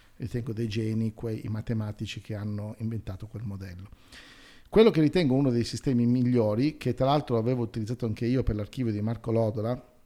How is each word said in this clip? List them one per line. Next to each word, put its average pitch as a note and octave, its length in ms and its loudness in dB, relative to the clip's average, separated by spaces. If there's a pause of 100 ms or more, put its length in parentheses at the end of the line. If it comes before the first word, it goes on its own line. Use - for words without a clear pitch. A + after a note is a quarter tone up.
(160)
ritengo A#2 360 -6
dei A2+ 160 -2
geni A2 440 0
quei, A2+ 320 -6
i - 40 -6
matematici G#2+ 720 -4
che G#2+ 160 -10
hanno G#2 420 -6
inventato A2 480 -6
quel G#2+ 160 -12
modello. F#2+ 460 -10 (800)
Quello A3 220 8
che D#3+ 100 2
ritengo D3+ 340 4
uno C#3 160 4
dei A#2+ 140 2
sistemi A#2+ 420 0
migliori, B2 720 2
che B2 180 -2
tra C3 120 2
l'altro C#3 300 2
avevo A#2+ 260 0
utilizzato A2+ 440 -4
anche A2 200 -2
io B2 180 2
per A2 100 2
l'archivio A2 380 -4
di G#2 80 -2
Marco A2+ 320 -2
Lodora A2+ 500 0 (240)